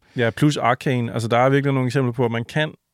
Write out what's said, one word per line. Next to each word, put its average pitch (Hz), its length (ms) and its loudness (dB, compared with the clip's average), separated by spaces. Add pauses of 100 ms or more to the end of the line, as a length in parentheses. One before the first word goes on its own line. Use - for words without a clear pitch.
(160)
Ja, 120 140 0
plus 147 280 2
Arcane. 123 560 0
Altså, 117 140 -4
der 113 100 2
er 127 120 4
virkelig 139 240 2
nogle 127 140 0
eksempler 123 260 0
på, 123 120 0
at 113 60 0
man 117 180 -4
kan 156 220 -4 (220)